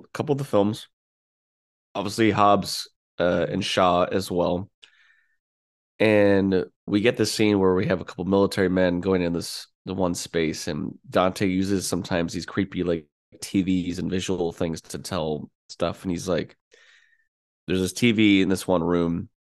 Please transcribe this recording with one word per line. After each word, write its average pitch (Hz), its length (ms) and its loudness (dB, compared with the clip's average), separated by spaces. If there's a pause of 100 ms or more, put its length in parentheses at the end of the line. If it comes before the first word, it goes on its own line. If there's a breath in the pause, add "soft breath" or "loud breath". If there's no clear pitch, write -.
(160)
couple - 180 -4
of 139 60 -2
the 143 40 -8
films, 104 440 0 (1080)
obviously 104 380 0
Hobbs, 101 580 2 (300)
uh, 87 280 2
and 95 160 -4
Shaw 90 420 2
as 95 260 -4
well. 87 380 -2 (1300 soft breath)
And 101 640 4 (200)
we 104 160 2
get 117 160 2
this 107 160 0
scene 104 260 2
where 95 140 4
we 95 140 0
have 90 140 0
a - 40 -14
couple - 200 -10
military 98 440 2
men 90 300 2
going 95 220 0
in 85 120 -2
this, - 340 -8 (180)
the 95 80 -8
one 92 200 -2
space, 82 540 -4
and 76 300 -8 (120)
Dante 92 380 0
uses 92 400 -2
sometimes 87 460 -4
these 85 120 -8
creepy, 92 380 -4
like, 85 220 -2 (360)
T - 200 0
Vs 90 380 -2
and 85 100 -6
visual 90 420 -2
things 85 300 -6
to - 180 -12
tell 78 500 -6 (200)
stuff. - 340 -6
And 95 80 -4
he's 90 160 -6
like, 80 280 -4 (1120 soft breath)
"There's 92 140 0
this 92 120 -2
T 120 180 2
V 101 300 6
in 90 80 2
this 92 180 -2
one 90 160 2
room," 85 460 0 (300)